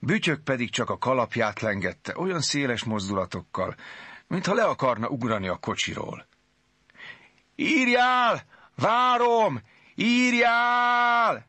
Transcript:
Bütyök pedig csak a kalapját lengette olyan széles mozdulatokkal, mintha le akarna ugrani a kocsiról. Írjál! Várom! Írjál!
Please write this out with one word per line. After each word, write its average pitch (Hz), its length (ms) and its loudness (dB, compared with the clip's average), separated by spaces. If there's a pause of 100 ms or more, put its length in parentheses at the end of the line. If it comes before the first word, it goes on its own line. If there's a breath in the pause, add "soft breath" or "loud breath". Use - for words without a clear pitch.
Bütyök 135 400 0
pedig 120 260 -2
csak - 200 -2
a 98 80 -2
kalapját 117 600 0
lengette 98 580 -4
olyan 175 240 -2
széles 135 420 -2
mozdulatokkal, 95 920 -4 (520 loud breath)
mintha 175 260 -2
le 226 100 2
akarna 123 440 0
ugrani 110 400 -2
a 90 80 -2
kocsiról. - 720 -6 (1300 loud breath)
Írjál! 247 840 2 (340 loud breath)
Várom! 233 840 2 (340 soft breath)
Írjál! 240 1500 2